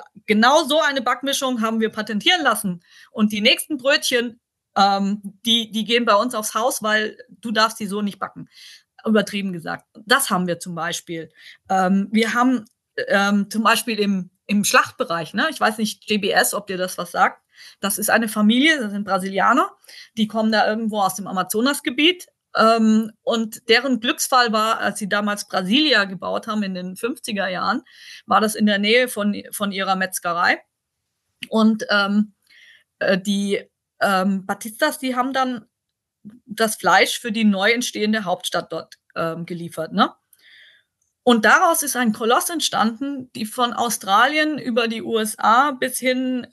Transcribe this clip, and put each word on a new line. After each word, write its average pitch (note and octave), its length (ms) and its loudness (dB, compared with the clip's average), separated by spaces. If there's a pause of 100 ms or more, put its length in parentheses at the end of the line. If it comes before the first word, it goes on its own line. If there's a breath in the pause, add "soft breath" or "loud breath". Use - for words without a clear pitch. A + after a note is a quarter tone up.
(260)
genau B3 380 4
so D4 160 0
eine C#4 220 0
Backmischung B3+ 580 -2
haben A3+ 180 -2
wir A3 120 0
patentieren A3 520 0
lassen. G#3 400 -2 (300 soft breath)
Und G#3+ 180 2
die G#3 100 -4
nächsten D4+ 360 0
Brötchen, B3 640 -2 (360)
ähm, G3 440 2 (260)
die, A3+ 240 0
die A3 140 -4
gehen A#3 200 0
bei G#3+ 120 4
uns B3 180 0
aufs G#3+ 200 -6
Haus, A#3 280 -2
weil G#3+ 340 -2 (120)
du - 240 -10
darfst A3 260 0
die G#3+ 80 -8
so G3+ 160 -6
nicht G3+ 160 -4
backen. - 300 -12 (580 loud breath)
Übertrieben G3+ 460 -2
gesagt. E3+ 320 -10 (200)
Das - 260 0
haben F3+ 180 0
wir E3+ 100 -4
zum F3 160 -12
Beispiel. E3 560 -10 (380 loud breath)
Ähm, F#3+ 420 2
wir G#3 240 2
haben, B3 300 2 (440)
ähm, G3+ 420 2
zum A3 120 -2
Beispiel A3 360 0
im, G3 320 -2 (160)
im G3+ 180 0
Schlachtbereich, E3+ 720 0
ne? C4+ 160 0
Ich - 100 -10
weiß G#3+ 180 0
nicht, - 300 -6
J G#3+ 120 0
B F#3+ 100 -2
S, - 240 2
ob G3+ 120 -6
dir F#3+ 120 -6
das F3+ 180 -6
was F3+ 140 -8
sagt. F#3+ 320 0 (380 loud breath)
Das G3+ 180 -2
ist G#3+ 120 -2
eine A3+ 180 2
Familie, A#3+ 500 4
das G#3 140 -6
sind G3+ 120 -6
Brasilianer. G3 640 0 (460 loud breath)
Die A3 100 0
kommen A3 260 0
da G#3 160 2
irgendwo G#3+ 320 -2
aus F#3 160 0
dem G3+ 100 -10
Amazonasgebiet. B3+ 1000 0 (280)
Ähm, A3 540 4 (120)
und A3+ 460 -4
deren A#3+ 320 4
Glücksfall A#3+ 520 2
war, A3 260 0
als G#3 200 -4
sie G#3 100 -6
damals G#3 400 -2
Brasilia G#3+ 560 2
gebaut F#3+ 420 -6
haben G#3+ 160 -2
in F#3+ 120 -4
den F3+ 220 -8
fünfziger G#3 520 -6
Jahren, F#3 340 -2 (440 loud breath)
war G3 140 4
das G#3+ 140 0
in G#3+ 120 2
der G3+ 120 4
Nähe A#3 300 4
von, G#3 260 -2 (160)
von G3+ 220 -6
ihrer F#3+ 240 -2
Metzgerei. F#3 640 -2 (840)
Und, A3 420 2
ähm, G3+ 440 2 (640 soft breath)
äh, F#3+ 180 2
die, G3+ 500 -4 (320)
ähm, F#3+ 460 0
Batistas, A#3 520 -4
die B3+ 180 -4
haben B3+ 160 -2
dann B3+ 340 -2 (800)
das A3 300 -4
Fleisch F#3+ 420 2
für A#3 140 -6
die A3 120 0
neu G3+ 280 4
entstehende G#3+ 520 -2
Hauptstadt F3 480 -6
dort, - 220 -10 (200)
ähm, E3 320 -6
geliefert, E3 460 -10
ne? G#3+ 220 0 (1120 soft breath)
Und A3+ 200 6
daraus E4 360 4
ist C#4+ 140 -6
ein A#3+ 160 2
Koloss B3 380 0
entstanden, C4 840 -4
die A3 120 -8
von A#3+ 260 -2
Australien B3 840 2
über A#3 300 -2
die A3+ 140 -6
U A3+ 160 -2
S G#3+ 200 -6
A B3+ 320 4
bis B3+ 280 -4
hin, B3+ 540 -2